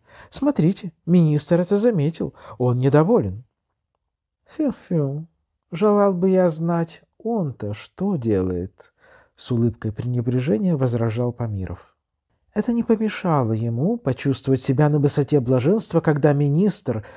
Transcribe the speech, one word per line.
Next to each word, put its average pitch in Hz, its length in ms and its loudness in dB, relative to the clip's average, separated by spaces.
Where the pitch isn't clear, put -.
Смотрите, 202 640 0
министр 165 560 4
это 180 140 0
заметил, 185 580 0
он 123 200 2
недоволен». 135 680 2
«Фю-фю, 160 680 -4
желал 202 420 2
бы 180 160 0
я 185 200 4
знать, 165 540 -4
он-то 151 560 -4
что 185 440 -6
делает?» — 95 760 -2
с - 140 -8
улыбкой 113 420 -2
пренебрежения 127 840 -2
возражал 120 560 -2
Памиров. 98 600 -8
Это 214 200 -2
не 233 80 0
помешало 185 680 0
ему 117 460 -2
почувствовать 131 640 -2
себя 147 280 2
на 147 100 2
высоте 143 420 2
блаженства, 135 580 0
когда 147 340 2
министр, 143 720 0